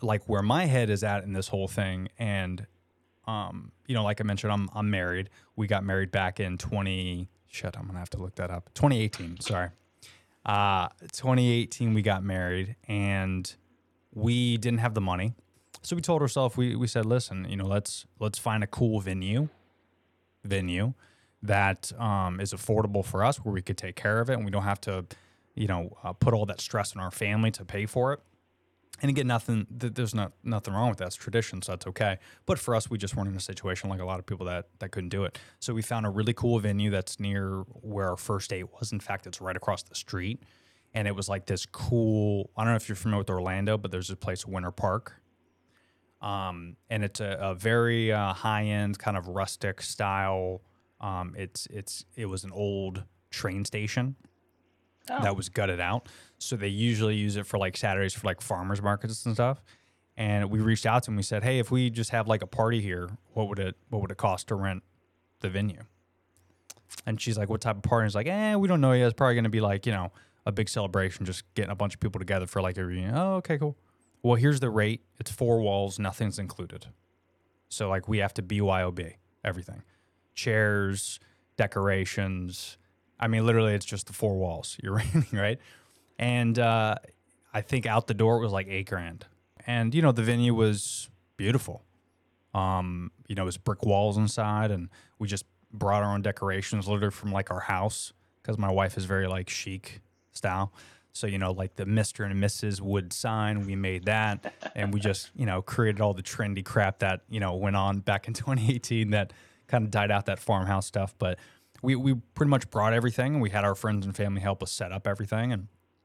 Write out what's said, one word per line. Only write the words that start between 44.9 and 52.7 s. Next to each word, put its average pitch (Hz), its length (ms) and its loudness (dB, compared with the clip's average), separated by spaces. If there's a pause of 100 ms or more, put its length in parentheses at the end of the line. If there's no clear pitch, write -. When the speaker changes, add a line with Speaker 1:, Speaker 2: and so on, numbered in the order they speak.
Speaker 1:
Um, 92 560 -6 (120)
and 107 140 0
it's 98 160 -4
a, 98 220 -4
a 95 140 -2
very, 113 560 2
uh, 101 220 2
high-end, 104 680 0
kind 101 180 -2
of 87 100 -6
rustic 95 540 -4
style. 95 800 -2 (400)
Um, 92 360 -6
it's, - 300 -10
it's, - 380 -12 (100)
it 113 120 -6
was 92 160 -6
an 95 80 -12
old 98 520 -4 (280)